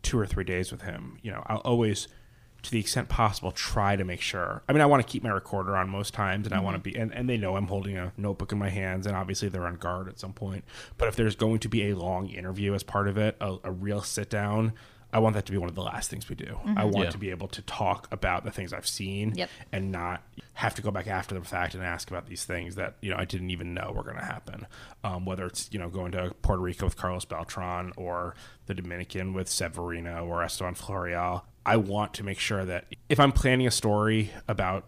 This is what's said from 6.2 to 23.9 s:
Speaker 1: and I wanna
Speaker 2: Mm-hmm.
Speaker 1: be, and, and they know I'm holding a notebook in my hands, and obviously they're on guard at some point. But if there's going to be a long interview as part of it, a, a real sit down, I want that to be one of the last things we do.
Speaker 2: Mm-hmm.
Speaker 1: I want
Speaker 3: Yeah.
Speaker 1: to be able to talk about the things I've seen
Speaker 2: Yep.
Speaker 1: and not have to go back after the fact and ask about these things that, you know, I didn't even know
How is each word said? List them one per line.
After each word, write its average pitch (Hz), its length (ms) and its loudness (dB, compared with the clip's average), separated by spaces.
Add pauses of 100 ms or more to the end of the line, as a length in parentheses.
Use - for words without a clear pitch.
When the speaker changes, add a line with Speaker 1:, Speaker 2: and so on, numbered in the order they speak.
Speaker 1:
and 98 80 0
I 98 60 4
wanna 95 180 0
Speaker 2:
Mm-hmm. 95 100 -8
Speaker 1:
be, - 60 -8
and, 110 180 -2
and 123 160 -2
they 120 80 2
know 98 200 0
I'm 98 100 2
holding 98 300 -2
a 92 180 -4
notebook 101 380 -2
in 104 60 0
my 98 100 2
hands, 95 380 -2
and 101 80 0
obviously 95 340 0
they're 90 180 -2
on 87 80 -2
guard 90 320 -4
at - 120 -14
some 95 120 -8
point. 98 320 -6 (340)
But 113 120 4
if - 80 -2
there's 110 180 4
going 110 240 4
to 107 100 -4
be 104 200 2
a 98 80 2
long 92 320 -2
interview 98 440 -2
as 98 80 0
part 101 280 2
of 98 80 0
it, 107 240 4
a, 95 240 -2
a 95 60 -4
real 101 300 -2
sit - 280 -4
down, 107 420 2 (420)
I 117 60 6
want 110 160 6
that 98 100 0
to 101 60 -6
be 98 60 0
one 87 120 0
of 82 60 -8
the 92 80 -4
last - 260 -4
things - 180 -8
we - 80 -6
do. - 100 -10
Speaker 2:
Mm-hmm. - 320 -2
Speaker 1:
I 107 60 4
want 98 220 4
Speaker 3:
Yeah. 85 60 0
Speaker 1:
to - 60 -6
be 98 120 -4
able 90 200 -6
to - 120 -10
talk - 500 0
about 92 320 0
the 95 80 -6
things 90 220 -6
I've 92 140 -6
seen 101 480 -2
Speaker 2:
Yep. 90 140 -4 (220)
Speaker 1:
and 98 180 -2
not 90 340 -4 (320)
have - 200 0
to 107 60 -8
go 104 100 0
back 95 160 -4
after 95 280 -2
the 87 100 -6
fact 87 280 0
and 92 100 -6
ask 87 260 -4
about 87 160 -6
these - 180 -10
things 87 320 -4
that, 95 260 -4
you 98 100 -2
know, 90 60 0
I 92 60 0
didn't 92 280 -4
even 87 220 -4
know 90 220 -4